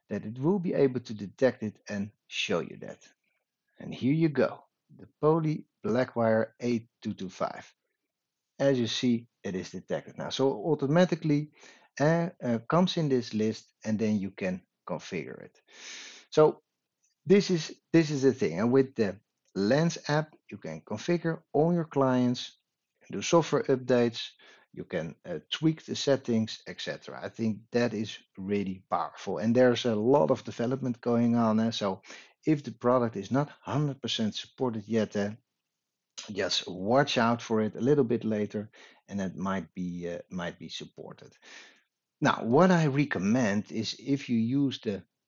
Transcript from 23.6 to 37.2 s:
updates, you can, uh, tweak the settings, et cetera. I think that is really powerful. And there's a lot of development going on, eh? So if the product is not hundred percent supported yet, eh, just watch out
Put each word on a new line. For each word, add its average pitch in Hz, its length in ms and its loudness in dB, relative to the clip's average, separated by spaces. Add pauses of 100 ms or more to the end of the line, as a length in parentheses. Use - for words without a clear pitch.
updates, 123 600 0 (480)
you - 120 -12
can, 85 300 -6 (140)
uh, 82 100 -8 (120)
tweak 160 340 -2
the 120 100 -8
settings, 117 680 0
et 92 140 -12
cetera. - 420 -10
I 95 60 -8
think 110 300 -4 (160)
that 120 200 2
is 107 240 -6 (200)
really 95 520 -4
powerful. 85 500 -4
And 117 140 2
there's 123 300 4
a 113 120 0
lot 139 360 4
of 117 140 -2
development 123 560 -4
going 117 340 2
on, 110 240 2
eh? 113 120 0
So - 300 -4 (440)
if 156 180 0
the 120 80 -10
product 120 460 0
is 98 140 -8
not 143 280 0
hundred 139 420 -4
percent 110 320 -2
supported 113 540 -6
yet, 107 300 0
eh, 101 140 -2 (1000)
just 95 360 -2
watch 110 500 2
out 117 240 2